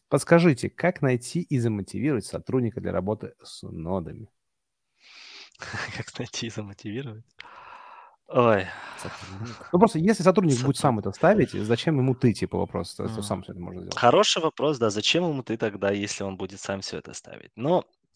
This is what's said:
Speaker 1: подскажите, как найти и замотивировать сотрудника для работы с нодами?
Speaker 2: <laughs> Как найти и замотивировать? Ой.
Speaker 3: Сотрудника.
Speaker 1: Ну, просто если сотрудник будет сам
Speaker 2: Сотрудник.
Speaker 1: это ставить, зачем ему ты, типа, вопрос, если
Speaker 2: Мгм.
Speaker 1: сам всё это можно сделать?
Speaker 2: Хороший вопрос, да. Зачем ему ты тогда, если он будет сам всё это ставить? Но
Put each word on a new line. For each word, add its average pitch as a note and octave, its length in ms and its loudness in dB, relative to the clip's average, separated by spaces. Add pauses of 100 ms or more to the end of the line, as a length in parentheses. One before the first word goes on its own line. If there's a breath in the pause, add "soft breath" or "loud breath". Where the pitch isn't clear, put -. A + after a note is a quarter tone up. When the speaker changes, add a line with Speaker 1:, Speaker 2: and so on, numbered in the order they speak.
Speaker 1:
подскажите, E3 600 4
как - 320 -2
найти B2+ 400 0
и D3+ 180 -2
замотивировать A2 680 -2
сотрудника A#2 540 -2
для F#2 120 -4
работы F#2 500 -4
с - 240 -18
нодами? F2+ 640 -8 (1300 loud breath)
Speaker 2:
<laughs> - 380 -10
Как - 220 -10
найти A#2+ 280 -8
и A2+ 40 -8
замотивировать? G#2+ 760 -10 (1040 loud breath)
Ой. A2 380 4 (300 loud breath)
Speaker 3:
Сотрудника. G2 760 -10
Speaker 1:
Ну, F3 60 4
просто G3+ 200 6
если G3 240 2
сотрудник E3 380 6
будет C3 180 0
сам B2 200 2
Speaker 2:
Сотрудник. - 0 -
Speaker 1:
это G2+ 140 -4
ставить, F3+ 400 4
зачем A#2 460 0
ему C3 160 2
ты, B2 180 4
типа, F#2 260 -4
вопрос, F2+ 400 -4
если A2 220 -6
Speaker 2:
Мгм. - 0 -
Speaker 1:
сам G2+ 220 -6
всё F#2+ 100 -14
это F2+ 80 -12
можно F2+ 220 -12
сделать? F2+ 180 -8
Speaker 2:
Хороший E3+ 420 6
вопрос, D3 360 0
да. A2+ 120 2
Зачем G#2+ 380 0
ему C#3 140 -2
ты A#2 140 -4
тогда, G2+ 340 -2
если G2+ 340 -4
он G2 120 -6
будет F#2+ 240 -10
сам G2 200 -6
всё F#2 180 -10
это - 160 -14
ставить? - 420 -18
Но D3+ 280 2 (320)